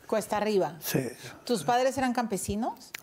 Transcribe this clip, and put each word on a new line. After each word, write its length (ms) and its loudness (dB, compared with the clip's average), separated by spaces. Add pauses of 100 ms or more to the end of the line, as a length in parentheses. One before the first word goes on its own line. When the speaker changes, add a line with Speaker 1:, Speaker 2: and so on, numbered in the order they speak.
Speaker 1:
Cuesta 320 0
arriba. 440 2
Speaker 2:
Sí. 180 0 (460)
Speaker 1:
¿Tus 180 0
padres 340 4
eran 160 2
campesinos? 800 -4 (120)